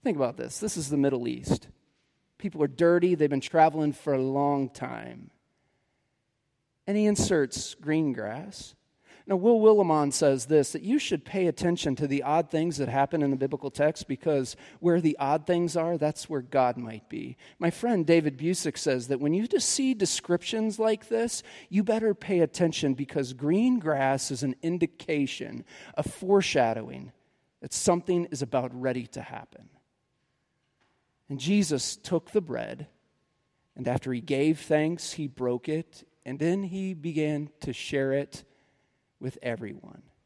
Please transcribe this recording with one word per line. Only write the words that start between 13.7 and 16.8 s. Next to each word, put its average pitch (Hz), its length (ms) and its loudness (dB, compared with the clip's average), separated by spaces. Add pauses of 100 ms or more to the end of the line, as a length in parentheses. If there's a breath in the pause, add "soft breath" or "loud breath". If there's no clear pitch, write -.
because 139 480 -2 (240 loud breath)
where 170 200 4
the 156 200 2
odd 147 260 0
things 175 320 0
are, 165 220 0
that's 151 280 -2
where 147 140 -4
God 127 360 2
might 113 320 -10